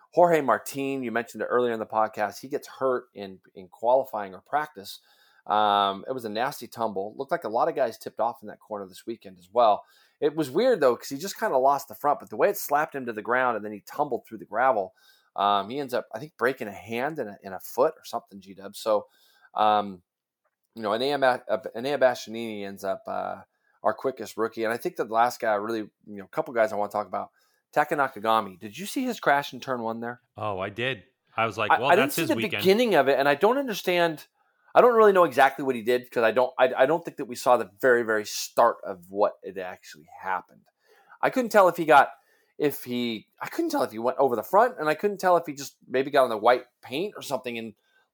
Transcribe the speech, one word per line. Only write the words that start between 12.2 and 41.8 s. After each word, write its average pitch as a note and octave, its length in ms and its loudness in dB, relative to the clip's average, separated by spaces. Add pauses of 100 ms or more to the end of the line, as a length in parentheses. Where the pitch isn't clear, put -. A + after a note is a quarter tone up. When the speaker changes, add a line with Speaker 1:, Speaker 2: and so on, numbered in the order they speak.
Speaker 1:
but G2+ 100 -18
the G#2+ 80 -12
way D#3+ 100 4
it G3+ 80 -2
slapped D3+ 380 -2
him C3+ 100 -8
to A#2+ 80 -8
the G#2+ 80 -8
ground A#2+ 360 0
and G2+ 80 -8
then G#2+ 80 -10
he G2+ 80 -14
tumbled C3 460 -6
through A2 120 -16
the F2 80 -18
gravel, A2 480 0 (420)
um, G2+ 320 2
he B2+ 100 -8
ends C3+ 140 -8
up, A#2+ 220 -4
I A2 40 -8
think, D3+ 200 -14
breaking B2+ 300 0
a G2+ 40 -12
hand A#2 460 -6
and A2+ 100 -6
a, G2 160 -16
and F#2+ 80 -12
a F2+ 80 -10
foot D3 380 0
or - 80 -20
something, G2+ 340 -12
G-Dub. G2 340 -20
So, G#2+ 320 -2 (460)
um, G#2 480 0 (760)
you A2+ 60 -14
know, G#2+ 120 -2
Enea C#3 280 -2
Ma-, B2+ 260 2
uh, G#2+ 120 -2 (180)
Enea C3 240 -4
Bastianini A2+ 640 -2
ends G2 200 -12
up, F#2+ 220 -6
uh, F#2+ 360 -8 (400)
our G#2+ 120 0
quickest - 440 -6
rookie. A2+ 260 -4
And A2 80 0
I A#2+ 60 -4
think E3+ 180 -8
that D#3+ 120 -4
the G#2+ 60 -6
last A#2+ 240 2
guy A2+ 140 0
I G#2 40 0
really, A2 240 -4
you G#2 100 -12 (260)
know, G2 80 -14
a G2 40 -20
couple D3+ 260 -6
guys A2 180 2
I G2+ 40 -8
wanna G2+ 140 -4
talk G#2 160 -4
about, G2+ 240 -8 (420)
Taka D3+ 220 0
Nakagami. A2 640 0
Did G#2+ 180 -14
you F#3 100 -12
see B3+ 180 -6
his B3 160 -6
crash C#3+ 320 0
in B2+ 80 -14
turn B2 220 -6
one A2+ 180 -6
there? A#2+ 220 -10 (140)
Speaker 2:
Oh, G#2+ 220 -6
I G2 120 -4
did. A#2 340 -6 (320)
I A2+ 100 0
was G#2 120 -6
like, G#2+ 120 2
Speaker 1:
I, D#3 80 4
Speaker 2:
"Well, B2+ 120 0
Speaker 1:
I F3 40 6
didn't G3 120 4
Speaker 2:
that's - 100 -4
Speaker 1:
see - 60 0
Speaker 2:
his - 80 0
Speaker 1:
the C#4 60 0
Speaker 2:
weekend." G#2 260 -2
Speaker 1:
beginning G#3 320 4
of C3+ 140 4
it, C3+ 100 4
and C#3 100 2
I C#3+ 60 4
don't G#3+ 240 2
understand. F3 680 -2 (480)
I E3 60 8
don't A#3+ 140 8
really G#3+ 180 8
know F#3 120 8
exactly C#3 400 4
what C3 100 0
he A#2 80 -6
did B2 280 0
'cause B2 140 0
I A2+ 80 4
don't, B2+ 260 2
I, B2+ 180 4
I C3 100 6
don't E3 180 0
think - 140 -12
that C#3 80 -8
we A#2+ 100 -12
saw B2 220 4
the G#2 120 -6 (100)
very, A#2+ 220 4
very G#2+ 220 0
start - 600 0
of F#2 260 -12
what G2+ 320 0
it F#2 160 -14
actually F2+ 500 -14 (120)
happened. F2+ 440 -10 (580)
I - 80 2
couldn't A#3+ 200 -2
tell F#3+ 180 8
if E3 80 -2
he E3+ 80 -2